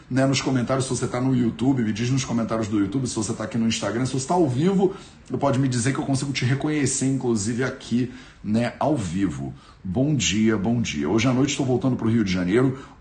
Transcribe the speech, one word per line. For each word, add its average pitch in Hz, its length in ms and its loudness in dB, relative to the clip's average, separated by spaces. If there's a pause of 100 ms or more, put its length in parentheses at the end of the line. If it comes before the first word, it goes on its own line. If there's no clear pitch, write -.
né, 131 180 2
nos 135 120 2
comentários, 131 460 0
se - 60 -6
você 120 160 -2
tá 127 120 -4
no 131 160 2
YouTube, 120 480 2
me 107 80 0
diz 117 200 -2
nos 135 120 2
comentários 113 440 -2
do 104 120 0
YouTube, 110 280 0
se - 80 -6
você 110 180 -2
tá 110 100 -6
aqui 110 140 -6
no 113 100 2
Instagram, 113 380 -2
se 127 80 -4
você 135 140 -4
tá 175 80 0
ao 175 120 4
vivo, 180 480 2 (440)
pode 131 180 0
me 135 100 2
dizer 123 260 0
que 143 60 -4
eu 151 60 -4
consigo 139 260 -2
te 131 140 -2
reconhecer, 135 640 0
inclusive, 120 560 0
aqui, 123 500 -2 (300)
né, 113 360 0
ao 143 160 2
vivo. 82 560 -2 (320)
Bom 131 320 0
dia, 107 420 2
bom 117 240 0
dia. 73 280 -4
Hoje 110 180 2
à 127 60 2
noite 135 160 2
estou 143 160 -2
voltando 123 300 2
pro 110 140 0
Rio 113 140 4
de 95 80 0
Janeiro. 98 480 2 (220)